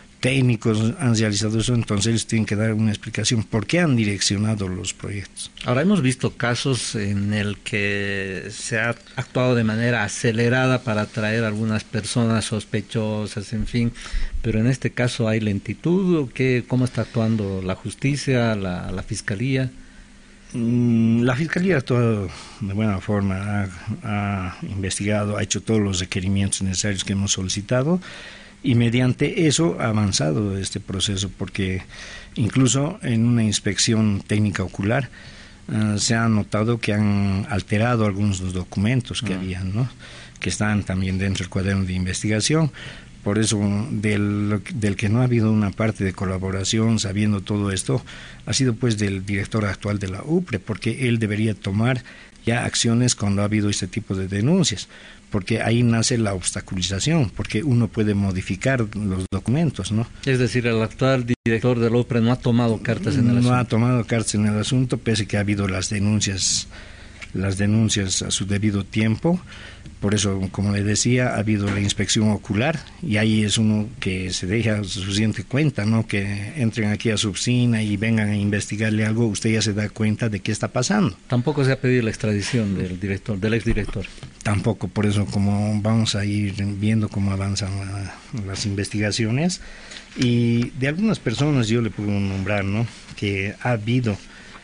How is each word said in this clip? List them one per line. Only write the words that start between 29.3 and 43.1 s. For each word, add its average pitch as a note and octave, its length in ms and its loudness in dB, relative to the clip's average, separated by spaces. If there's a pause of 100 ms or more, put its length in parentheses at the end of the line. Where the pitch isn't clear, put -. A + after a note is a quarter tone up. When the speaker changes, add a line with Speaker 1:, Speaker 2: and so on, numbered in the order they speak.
Speaker 1:
eso D#3+ 320 2
ha - 80 0
avanzado G#2+ 720 2
este F#2+ 220 -6
proceso, G2 580 -4
porque F#2 460 -4 (520)
incluso C3+ 680 2
en A#2 220 2
una A#2+ 180 4
inspección G#2+ 800 2
técnica G#2 380 2
ocular, G#2+ 460 -2 (640)
eh, G#2+ 280 2
se A#2 160 2
ha A#2 140 2
notado G#2+ 500 2
que A2 140 0
han G2+ 560 2
alterado A2 560 2
algunos G2+ 340 0
de F#2 60 -4
los F2+ 80 -4
documentos G2 680 -2
que G2 120 -2
Speaker 2:
Ah. F#2 60 -2
Speaker 1:
habían, F#2 360 -4
¿no? B2+ 120 0 (520)
Que - 100 -4
estaban G#2 340 0
también F#2+ 340 -2
dentro F#2+ 260 0
del F2+ 60 -10
cuaderno G2 340 0
de F#2 100 -2
investigación. G#2+ 800 0 (520)